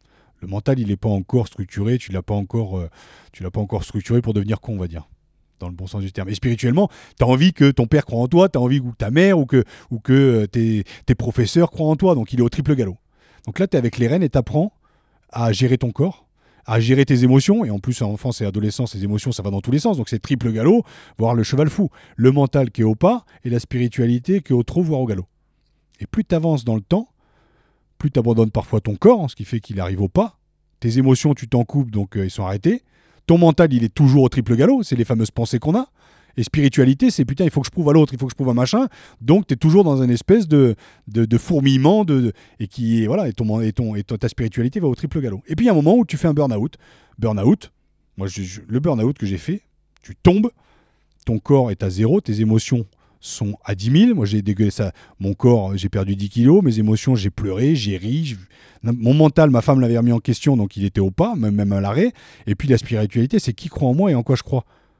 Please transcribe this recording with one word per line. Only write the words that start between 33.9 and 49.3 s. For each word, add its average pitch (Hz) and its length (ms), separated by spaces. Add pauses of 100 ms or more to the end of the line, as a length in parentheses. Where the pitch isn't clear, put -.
toujours 139 300
au 123 60
triple 120 260
galop, 220 260
c'est 139 140
les 117 100
fameuses 113 260
pensées 117 280
qu'on 156 160
a. 254 120 (500)
Et 120 60
spiritualité, 139 680
c'est, - 120
putain, 135 220
il 156 40
faut 143 120
que 123 60
je - 40
prouve 156 180
à 147 40
l'autre, 151 200
il 123 60
faut 135 60
que 123 80
je - 20
prouve 131 140
à 120 40
machin. 196 360 (320)
Donc, 160 260
t'es 139 80
toujours 170 300
dans 139 180
une 123 60
espèce 180 400
de, 135 260 (320)
de, 113 160
de 113 140
fourmillement, 139 640
de, 147 160
de, 120 140 (260)
et 104 80
qui, 113 380
voilà, 156 240
et - 20
ton, 110 300
et 110 100
ton, 110 240
et 104 80
ton, 113 140
ta 117 100
spiritualité 123 540
va 156 80
au 120 60
triple 156 260
galop. 110 260
Et 160 80
puis, 196 80
il 247 40
y - 20
a - 20
un 185 40
moment 160 200
où 240 100
tu - 120
fais 175 100
un 151 60
burn-out. 127 420 (420)
Burn-out, 107 540 (460)
moi, 98 100
je, 98 160
je, 92 240
le 117 140
burn-out 139 360
que 110 80
j'ai 95 120